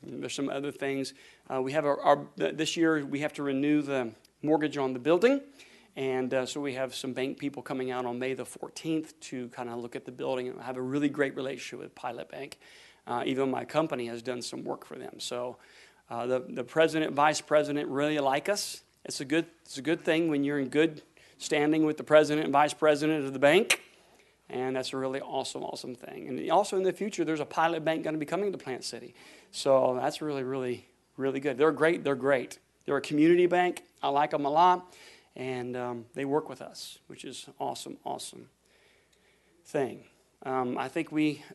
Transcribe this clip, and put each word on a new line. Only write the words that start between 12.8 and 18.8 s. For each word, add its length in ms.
Uh, 180
even 240
my 160
company 400
has 160
done 220
some 200
work 220
for 100
them. 240
So, 380
uh, 160
the, 200
the 160
president, 500
vice 280
president 480
really 300
like 280
us. 360